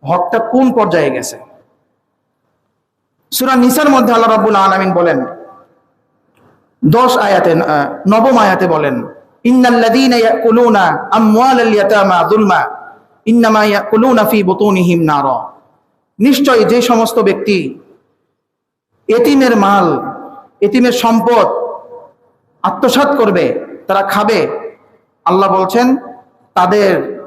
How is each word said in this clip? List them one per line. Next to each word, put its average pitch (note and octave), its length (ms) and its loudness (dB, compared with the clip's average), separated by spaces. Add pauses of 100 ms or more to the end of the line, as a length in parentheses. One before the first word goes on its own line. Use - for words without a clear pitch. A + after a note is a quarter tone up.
হকটা F3+ 360 -2
কোন B3+ 340 0
পর্যায়ে E3+ 380 0
গেছে? B2 280 -10 (1900)
সূরা C4 240 -2
নিসার B3+ 340 2
মধ্যে A#3+ 240 2
আল্লাহ A3+ 180 2
রাব্বুল G#3+ 240 0
আলামিন F#3+ 380 0
বলেন, E3 320 0 (1600)
দশ A#3+ 320 2
আয়াতে, G3 340 0
আহ, D3+ 420 -2 (140)
নবম A3+ 300 2
আয়াতে F#3+ 300 2
বলেন, D3 400 -2 (360)
"ইন্নাল্লাযীনা B3 720 2
ইয়াকুলুনা A3+ 960 2
আমওয়ালাল A3+ 600 2
ইয়াতামা G3 580 2
যুলমা F#3 380 0 (560)
ইন্নামা A3 380 2
ইয়াকুলুনা A3 600 0
ফী G#3 200 0
বুতুনিহিম F#3 580 0
নারা।" C#3 520 -2 (680)
নিশ্চয় B3+ 440 2
যে A#3 180 2
সমস্ত A3+ 380 0
ব্যক্তি F#3+ 600 -2 (1300)
এতিমের A#3+ 500 2
মাল, G3 420 0 (640)
এতিমের A#3+ 300 0
সম্পদ A#3 540 0 (1160)
আত্মসাৎ B3 540 -2
করবে, F3+ 480 -2 (220)
তারা G3 140 -2
খাবে, G3+ 680 -4 (540)
আল্লাহ F#3+ 340 0
বলছেন A#3+ 380 0 (560)
তাদের F#3+ 720 -2